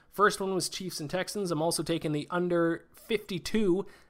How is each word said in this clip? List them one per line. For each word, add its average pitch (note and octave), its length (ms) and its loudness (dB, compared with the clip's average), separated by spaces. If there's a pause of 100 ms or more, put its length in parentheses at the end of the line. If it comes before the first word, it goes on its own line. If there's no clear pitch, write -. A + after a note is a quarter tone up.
(120)
First G3+ 300 4
one F#3+ 120 -2
was F3 140 0
Chiefs - 320 -8
and D3+ 100 -6
Texans. F#3 400 -2
I'm D#3 120 0
also E3 200 2
taking D#3+ 300 -2
the D3 180 -2
under F3 600 2
fifty-two G3 960 0 (240)